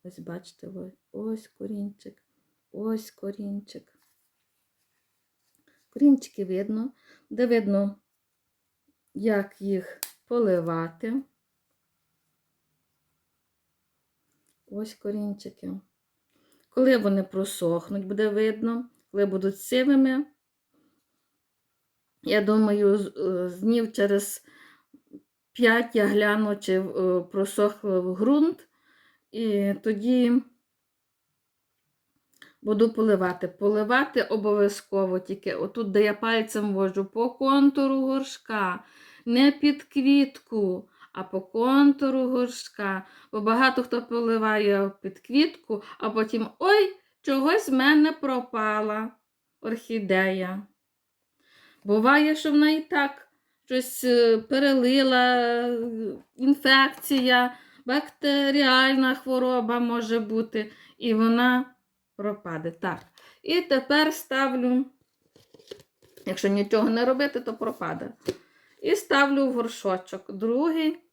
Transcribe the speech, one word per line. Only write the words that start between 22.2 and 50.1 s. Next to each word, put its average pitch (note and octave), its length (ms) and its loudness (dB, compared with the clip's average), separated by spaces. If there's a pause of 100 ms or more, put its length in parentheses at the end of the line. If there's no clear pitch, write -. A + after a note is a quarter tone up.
я G#3 200 0
думаю, G#3 560 2
з, G3+ 100 -4 (100)
е, F3+ 320 -4
з F3+ 100 -12
днів A3+ 320 0
через G3+ 540 -2 (1080)
п'ять A#3 400 2
я G#3 100 4
гляну, G#3 500 0
чи, G3 180 -4
е, F#3 480 -2 (100)
просох G3+ 520 -2
в F#3 300 -2
ґрунт, C#4+ 540 0 (640)
і G3+ 420 -2 (100)
тоді A#3+ 580 2 (2250)
буду G#3+ 320 2
поливати. F#3 540 0
Поливати G#3+ 760 0
обов'язково G3+ 960 -2
тільки F#3+ 360 -8
отут, G3 360 -6
де G3+ 120 4
я G#3 100 2
пальцем A3 600 -2
ввожу, G3 320 -2
по A#3 240 -4
контуру C4+ 720 2
горшка, C4 840 -4 (420)
не B3+ 260 6
під C#4+ 320 0
квітку, C4 1080 0 (240)
а F#3 100 -10
по F#3+ 180 -6
контуру C4 880 2
горшка. G#3+ 760 -4 (260)
Бо G#3+ 100 -4
багато B3 420 2
хто A#3+ 180 -4
поливає G#3+ 880 0 (100)
під F#3+ 180 -12
квітку, C4 640 -2 (160)
а A3 100 -4
потім: A3 380 -2 (120)
"Ой, F#4+ 360 2 (260)
чогось D4 480 0
в C4+ 40 0
мене D4+ 380 4
пропала A3 960 -4 (520)
орхідея". F#3+ 1040 -4 (1160)